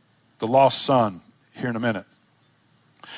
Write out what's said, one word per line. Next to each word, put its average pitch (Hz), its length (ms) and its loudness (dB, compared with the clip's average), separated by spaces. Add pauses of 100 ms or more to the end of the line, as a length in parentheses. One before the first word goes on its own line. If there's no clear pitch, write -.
(380)
the 117 80 -4
lost 131 360 4
son 110 380 0 (340)
here 131 140 -8
in 117 80 -6
a 107 40 -6
minute. 113 260 -4 (1120)